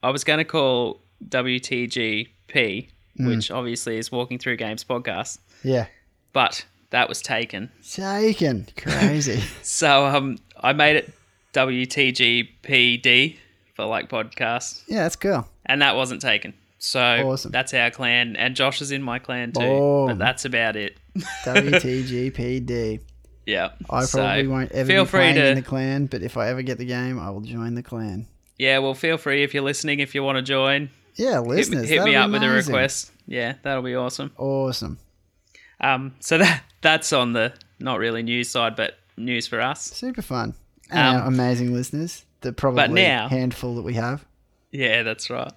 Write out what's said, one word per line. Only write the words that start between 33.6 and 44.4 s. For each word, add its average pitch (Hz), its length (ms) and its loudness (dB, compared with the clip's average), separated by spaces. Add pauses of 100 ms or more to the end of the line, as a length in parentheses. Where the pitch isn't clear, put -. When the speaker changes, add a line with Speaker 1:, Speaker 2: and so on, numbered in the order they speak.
Speaker 1:
that'll 135 200 -2
be 123 120 -6
awesome. 127 440 -6
Speaker 2:
Awesome. 135 600 -4 (840)
Speaker 1:
Um, 131 400 0
so - 180 2
<laughs> - 0 -
that, 170 240 4 (180)
that's 160 320 2
on 123 200 2
the 117 200 2 (260)
not 127 200 -4
really 113 240 0
news 120 260 -2
side, 117 280 0
but - 220 -2 (180)
news 117 300 -4
for 113 140 -2
us. 131 220 -2
Speaker 2:
Super - 400 -8
fun. 117 320 -6 (360)
And 127 260 4
Speaker 1:
Um, 127 60 0
Speaker 2:
our 131 60 -2
amazing 123 440 0
listeners, 143 520 -6 (160)
the 127 120 -6
probably 135 360 2 (140)
Speaker 1:
now 127 260 2
Speaker 2:
handful 127 480 -2
that 120 60 -8
we 120 120 -6
have. 120 300 -4 (460)